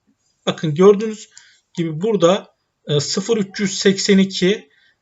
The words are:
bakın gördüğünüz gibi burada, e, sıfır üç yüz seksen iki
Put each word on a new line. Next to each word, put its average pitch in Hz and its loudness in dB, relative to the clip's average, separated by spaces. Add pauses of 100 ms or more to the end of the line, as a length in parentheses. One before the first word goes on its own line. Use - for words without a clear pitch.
(460)
bakın 170 -4
gördüğünüz 208 2 (440)
gibi 165 -6
burada, 196 0 (320)
e, 147 0
sıfır 220 -4
üç 196 -6
yüz 196 -4
seksen 196 2
iki 190 0 (320)